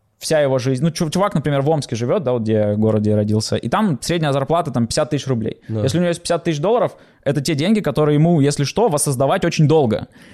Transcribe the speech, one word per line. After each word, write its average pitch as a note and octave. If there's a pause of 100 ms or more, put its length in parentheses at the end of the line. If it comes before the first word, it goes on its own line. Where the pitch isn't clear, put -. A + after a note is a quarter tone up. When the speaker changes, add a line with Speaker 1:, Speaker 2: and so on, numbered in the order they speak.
(200)
Speaker 1:
вся D#3
его C3+
жизнь. C3
Ну, E3
чу-, D#3+
чувак, G3
например, C#3+
в C3+
Омске D3
живёт, C3+
да, B2
вот A#2+
где, G#2+
в G#2
городе G#2+
родился, G#2+
и A2+
там F3+
средняя D#3+
зарплата, D3
там, A#2
пятьдесят D3
тысяч C#3+
рублей. A2+
Speaker 2:
Да. A2
Speaker 1:
Если G2+
у -
него F3
есть E3+
пятьдесят -
тысяч D#3
долларов, F#3+ (280)
это D3
те D#3+
деньги, F#3+
которые D3+
ему, D#3+
если C#3+
что, G#3
воссоздавать D3
очень D#3+
долго. C3+ (260)